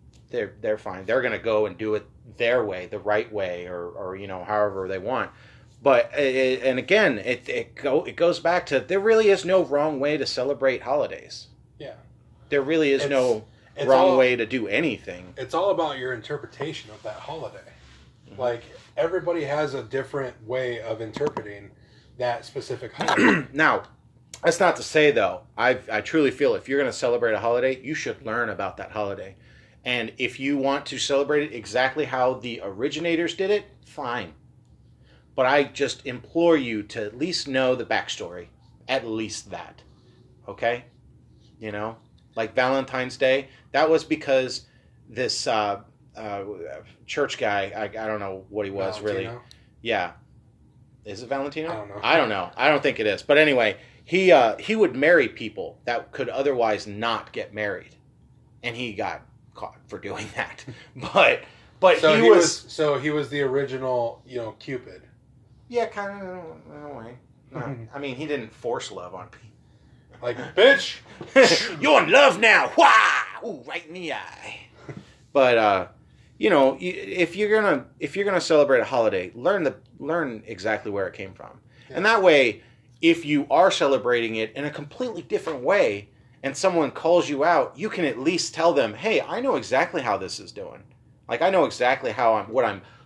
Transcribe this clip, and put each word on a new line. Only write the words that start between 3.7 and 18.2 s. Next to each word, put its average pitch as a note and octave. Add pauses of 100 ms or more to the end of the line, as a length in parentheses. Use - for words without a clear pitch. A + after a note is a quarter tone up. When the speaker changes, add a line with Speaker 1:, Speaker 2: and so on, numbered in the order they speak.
Speaker 1:
or, F#2+
you G2
know, F#2
however G#2
they F#2+
want. G#2+ (520)
But, B2
uh, C3+
and C3
again, E3
it, A#2+
it A#2+
go, C#3+
it A#2
goes E3+
back E3+
to C#3
there F3+
really A3
is F3
no F3+
wrong C#3+
way D3
to C3+
celebrate B2+
holidays. - (320)
Speaker 2:
Yeah. C#3+ (560)
Speaker 1:
There C#3+
really D3+
is C3+
Speaker 2:
It's, C#3+
Speaker 1:
no B2+ (280)
Speaker 2:
it's -
Speaker 1:
wrong C3+
Speaker 2:
all, C3
Speaker 1:
way B2+
to A#2
do A2+
anything. G2
Speaker 2:
it's C3
all F3+
about D3
your B2+
interpretation C#3
of G#2+
that G#2+
holiday. A2 (720)